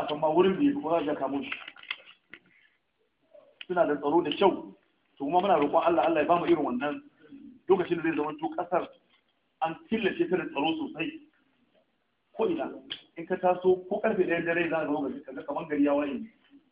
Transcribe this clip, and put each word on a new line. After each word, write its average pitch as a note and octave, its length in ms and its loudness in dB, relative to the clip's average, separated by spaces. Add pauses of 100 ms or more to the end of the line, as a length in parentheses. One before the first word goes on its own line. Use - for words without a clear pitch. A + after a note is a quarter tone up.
a - 40 -6
san D3+ 120 -4
ma D#3 80 2
wurin F#3 260 4
da D3 80 0
ya C#3+ 120 4
fi, C#3+ 80 -4
ko D3+ 80 -4 (140)
za D3 80 -2
a C#3+ 40 -2
kamo C3+ 260 -4
shi. - 80 -10 (2250)
Suna F3 200 2
da D3 100 0
tsaro D3 260 2
da D3 80 -2
kyau, - 440 2 (420)
to C#3+ 80 -8
kuma E3+ 160 2
muna F#3+ 160 4
roƙon D3+ 300 4
Allah, E3 200 4
Allah D#3+ 140 2
ya C#3+ 80 2
bamu E3+ 180 4
irin D#3+ 180 2
wannan - 380 -4 (680)
lokacin F3 280 2
da E3 60 -6
zai D#3 140 0
zama D3+ 220 -2
to D#3+ 180 -6
ƙasar F3 320 -2 (760)
an D#3+ 140 -4 (120)
killace F#3 420 0
ta F3+ 60 0
da D#3+ 80 -2
tsaro D3+ 320 -2
sosai. D3 440 -8 (1160)
Ko G#3+ 120 0
ina, C3+ 180 -4 (500)
in E3+ 100 -12
ka F3+ 100 -2
taso F3+ 520 2
ko G3+ 140 -2
ƙarfe F#3 240 2
ɗayan E3 180 0
dare E3 240 0
za D#3+ 80 -2
ka D3+ 100 -2
zo C#3+ 160 -2
gari, C3 220 -6
ka C3+ 80 -16
ga B2+ 140 -12
kamar D#3 220 -6
gari D3 160 2
ya C#3+ 100 4
waye. C#3+ 180 0 (600)